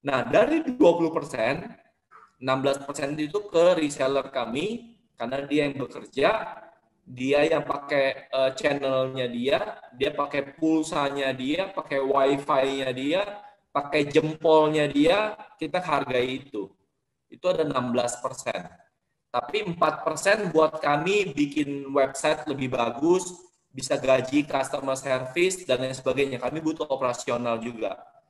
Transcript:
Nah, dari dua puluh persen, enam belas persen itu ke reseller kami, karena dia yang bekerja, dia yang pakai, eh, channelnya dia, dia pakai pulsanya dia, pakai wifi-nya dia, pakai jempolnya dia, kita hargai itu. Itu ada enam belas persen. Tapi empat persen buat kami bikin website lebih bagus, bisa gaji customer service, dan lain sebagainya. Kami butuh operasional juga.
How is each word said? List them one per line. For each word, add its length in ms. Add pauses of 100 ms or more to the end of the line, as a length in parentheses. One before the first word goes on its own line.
Nah, 240
dari 400
dua 320
puluh 160
persen, 560 (720)
enam 240
belas 160
persen 320
itu 320
ke 320
reseller 540
kami, 680 (160)
karena 300
dia 240
yang 80
bekerja, 540 (760)
dia 400
yang 240
pakai, 640
eh, 240
channelnya 720
dia, 300 (340)
dia 220
pakai 420
pulsanya 800
dia, 320
pakai 320
wifi-nya 960
dia, 260 (520)
pakai 340
jempolnya 800
dia, 480 (240)
kita 240
hargai 640
itu. 220 (580)
Itu 240
ada 160
enam 240
belas 320
persen. 380 (680)
Tapi 400
empat 320
persen 480
buat 320
kami 560
bikin 560
website 560
lebih 240
bagus, 580 (380)
bisa 320
gaji 480
customer 480
service, 720
dan 160
lain 100
sebagainya. 460
Kami 240
butuh 240
operasional 720
juga. 400 (300)